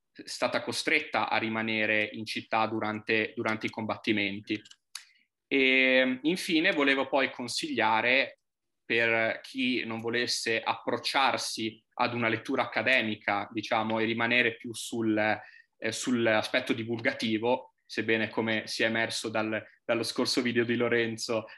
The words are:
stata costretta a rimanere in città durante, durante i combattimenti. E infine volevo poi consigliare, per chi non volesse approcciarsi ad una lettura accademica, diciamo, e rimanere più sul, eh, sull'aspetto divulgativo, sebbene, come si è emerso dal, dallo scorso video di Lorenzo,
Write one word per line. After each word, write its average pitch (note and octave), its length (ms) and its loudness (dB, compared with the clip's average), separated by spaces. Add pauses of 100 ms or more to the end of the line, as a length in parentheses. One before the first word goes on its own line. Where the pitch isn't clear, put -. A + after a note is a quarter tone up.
(120)
stata - 500 -2
costretta D3+ 640 0
a - 80 0
rimanere A2 760 0
in A2 140 -10
città A2 400 0
durante, G#2+ 680 -2
durante A2+ 300 -2
i G#2+ 40 -4
combattimenti. G#2 920 -2 (880)
E C3 760 4
infine E3+ 500 2
volevo C3+ 340 2
poi C3+ 240 2
consigliare, A#2+ 1120 0 (440)
per A2+ 580 2
chi B2+ 420 -2
non A2+ 160 -6
volesse A#2 600 -2
approcciarsi A#2 1200 -2 (120)
ad A#2 180 0
una A#2 160 0
lettura A#2+ 360 0
accademica, A2 880 0
diciamo, A2+ 480 -2
e A2 60 2
rimanere A#2 520 2
più A#2 180 -12
sul, A2+ 420 -2
eh, - 760 -2
sull'aspetto A#2 800 0
divulgativo, A2+ 1040 -2 (100)
sebbene, A2 420 0
come A2+ 380 -2
si - 160 -4
è A2+ 40 4
emerso A2+ 440 -2
dal, G#2+ 320 -2 (220)
dallo A#2 180 0
scorso B2 400 0
video A#2 220 2
di A#2 120 0
Lorenzo, A#2 720 0 (120)